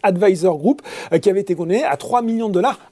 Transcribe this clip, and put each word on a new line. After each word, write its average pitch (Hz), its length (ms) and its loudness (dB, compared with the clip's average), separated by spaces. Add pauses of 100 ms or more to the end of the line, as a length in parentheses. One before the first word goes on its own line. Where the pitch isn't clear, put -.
Advisor 185 520 2
Group, 202 260 0 (300)
euh, 165 60 2
qui 170 120 2
avait 196 100 0
été 190 160 -2
condamné 175 260 -2
à 143 140 -2
trois 240 260 -2
millions 226 240 -2
de 208 80 -4
dollars 240 240 0 (140)